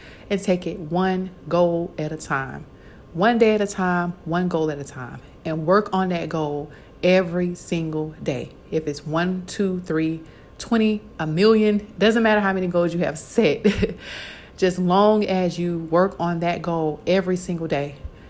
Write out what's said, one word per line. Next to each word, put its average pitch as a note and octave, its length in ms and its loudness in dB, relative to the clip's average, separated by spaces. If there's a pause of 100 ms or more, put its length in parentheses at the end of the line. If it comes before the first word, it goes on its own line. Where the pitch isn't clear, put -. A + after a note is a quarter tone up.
(300)
and G3 120 -2
take F3+ 260 0
it D#3+ 100 -8
one F#3 520 -2 (180)
goal E3+ 500 2
at D3+ 140 -4
a D#3 60 -8
time. C3+ 480 -6 (480)
One A3 240 2
day A3 180 6
at G#3 60 2
a G3 60 0
time, F3+ 460 -2 (120)
one F3 240 0
goal D#3+ 200 0
at C#3+ 80 -6
a C#3+ 60 -10
time, C3 380 -14 (240)
and D#3+ 200 -4
work G3+ 280 2
on F#3+ 160 0
that E3 200 -4
goal D3+ 420 -4 (300)
every F3+ 540 2
single D#3 540 -4 (120)
day. C3 280 -6 (200)
If D#3+ 180 -4
it's C#3+ 180 -6
one, F3+ 400 -2
two, F#3 360 -2
three, D#3+ 400 -2 (360)
twenty, A3 440 0 (160)
a D#3+ 80 -4
million, G#3 720 4
doesn't A3+ 240 4
matter G#3+ 200 4
how F#3+ 120 2
many F#3 140 -2
goals F3 260 0
you E3+ 60 -2
have D3+ 180 -2
set, - 480 2
<laughs> - 920 -4
just F3+ 200 0
long G3+ 480 4
as F#3 320 0
you E3+ 220 -2
work E3+ 400 2
on E3+ 220 -2
that E3+ 200 -2
goal D#3+ 460 -2
every F3+ 300 2
single E3+ 300 -4
day. C#3+ 280 -4 (340)